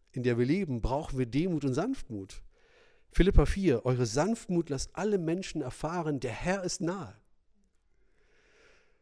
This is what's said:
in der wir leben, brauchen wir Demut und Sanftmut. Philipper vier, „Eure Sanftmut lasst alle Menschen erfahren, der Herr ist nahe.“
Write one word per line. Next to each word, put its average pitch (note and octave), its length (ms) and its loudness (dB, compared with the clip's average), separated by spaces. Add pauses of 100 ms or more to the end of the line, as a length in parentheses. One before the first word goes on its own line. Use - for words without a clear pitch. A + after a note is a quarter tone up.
(140)
in B2+ 100 -6
der A#2+ 140 4
wir B2 80 4
leben, C#3+ 360 0
brauchen C3+ 360 -2
wir B2+ 80 2
Demut D3 400 0
und C3 80 2
Sanftmut. C3 680 -4 (720)
Philipper E3 320 8
vier, D#3+ 400 2
„Eure B2 220 2
Sanftmut E3+ 640 0
lasst - 260 -6
alle G3+ 240 0
Menschen E3 420 -4
erfahren, D3+ 580 -4
der A#2+ 120 -6
Herr F3+ 320 -4
ist - 180 -6
nahe.“ E3 340 -6 (1900)